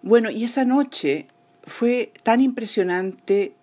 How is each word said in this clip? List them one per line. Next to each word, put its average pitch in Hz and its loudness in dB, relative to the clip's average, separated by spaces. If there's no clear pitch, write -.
bueno, 220 2
y 220 -6
esa 262 -2
noche 254 -2
fue 240 -2
tan 233 4
impresionante 196 -2